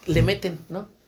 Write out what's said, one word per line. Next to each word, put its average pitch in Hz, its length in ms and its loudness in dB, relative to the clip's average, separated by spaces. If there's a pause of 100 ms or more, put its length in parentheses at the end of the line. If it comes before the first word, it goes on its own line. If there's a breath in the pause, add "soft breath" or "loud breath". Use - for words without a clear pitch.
le 165 180 4
meten, 185 360 0 (100)
¿no? 196 240 -10 (140)